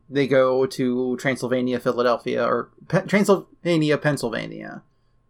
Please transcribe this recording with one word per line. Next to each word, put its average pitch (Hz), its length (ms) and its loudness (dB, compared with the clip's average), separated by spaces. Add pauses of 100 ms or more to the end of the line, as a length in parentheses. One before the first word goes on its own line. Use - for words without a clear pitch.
they 139 180 0
go 131 380 4
to 127 520 -2
Transylvania, 123 600 -2
Philadelphia, 120 680 0
or 120 240 -2 (180)
Pe-, 180 180 0
Transylvania, 170 920 2
Pennsylvania, 110 840 -4 (480)